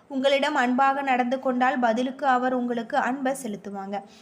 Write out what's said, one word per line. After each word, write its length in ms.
உங்களிடம் 540
அன்பாக 400
நடந்து 380
கொண்டால் 380
பதிலுக்கு 480
அவர் 340
உங்களுக்கு 380
அன்பை 340
செலுத்துவாங்க. 560